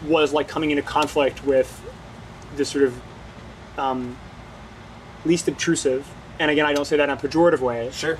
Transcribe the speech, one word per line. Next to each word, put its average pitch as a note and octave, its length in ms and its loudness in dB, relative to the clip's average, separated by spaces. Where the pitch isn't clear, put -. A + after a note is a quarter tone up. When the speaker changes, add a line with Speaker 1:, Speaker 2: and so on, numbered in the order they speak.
Speaker 1:
was, D3+ 260 4
like, D3 160 2
coming D#3 220 0
into C#3+ 120 2
conflict C#3+ 600 2
with C3 360 2
the C#3+ 80 0
sort C#3 200 4
of, B2 160 0
um, B2+ 380 -2
least E3+ 240 2
obtrusive, C#3 580 0
and D#3 120 4
again, D3+ 160 4
I D3 80 2
don't C#3+ 100 0
say D3+ 140 2
that D3 100 6
in - 20 0
a C3+ 60 0
pejorative D#3 440 4
way, A#2+ 320 0
Speaker 2:
Sure. D#3+ 280 -2